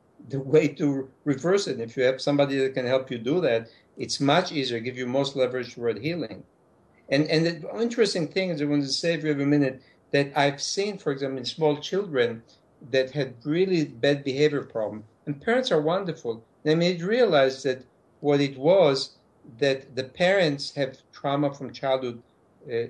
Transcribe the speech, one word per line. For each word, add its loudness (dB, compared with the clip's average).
the -6
way 4
to -2
reverse 0
it. -6
If -10
you 2
have 2
somebody 2
that 0
can -4
help 0
you -6
do 0
that, 0
it's -6
much 2
easier, -4
give -8
you -6
most -2
leverage -2
toward -4
healing. -6
And, 2
and 4
the -4
interesting 0
thing -2
is, -4
I -2
want 2
to -6
say, -2
if -4
you -2
have 0
a 0
minute, 2
that 2
I've 2
seen, -4
for -4
example, -4
in -10
small 0
children -2
that 2
had -4
really 0
bad 0
behavior 0
problem. -6
And -6
parents 0
are 4
wonderful. -2
They 4
made 2
realize 4
that -2
what 4
it -2
was, 4
that 0
the -4
parents 0
have -4
trauma -2
from -12
childhood, -2
uh, -4